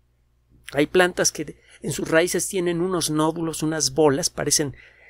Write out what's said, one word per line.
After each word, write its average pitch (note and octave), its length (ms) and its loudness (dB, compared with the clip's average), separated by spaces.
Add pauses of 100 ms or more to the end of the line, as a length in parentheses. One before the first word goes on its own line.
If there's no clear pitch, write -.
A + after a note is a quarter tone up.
(720)
Hay C#3+ 140 2
plantas F3+ 460 2
que D#3 240 -10 (260)
en F3 100 -6
sus - 160 -6
raíces E3+ 380 2
tienen F3 340 -2
unos F3 300 -2
nódulos, D#3 540 -2
unas D#3 300 -2
bolas, D3+ 360 4
parecen D3 460 -2 (340)